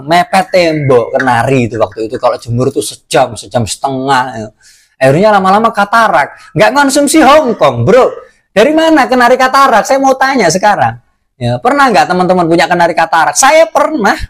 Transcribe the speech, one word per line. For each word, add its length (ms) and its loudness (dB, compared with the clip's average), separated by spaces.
mepet 480 -2
tembok 640 0
kenari 480 0
itu 160 -6
waktu 240 -4
itu. 160 -8
Kalau 160 0
jemur 320 -4
itu 160 -4
sejam, 480 -4
sejam 320 -6
setengah, 600 -4
ya. 120 -10
Akhirnya 320 2
lama-lama 400 0
katarak. 800 -2
Nggak 160 2
konsumsi 480 0
Hongkong, 640 2
Bro. 240 4
Dari 160 2
mana 320 2
kenari 320 2
katarak? 480 2
Saya 160 0
mau 160 0
tanya 320 0
sekarang. 480 0
Ya, 240 -4
pernah 320 0
nggak 160 2
teman-teman 400 0
punya 240 0
kenari 240 0
katarak? 400 0
Saya 320 2
pernah, 480 -2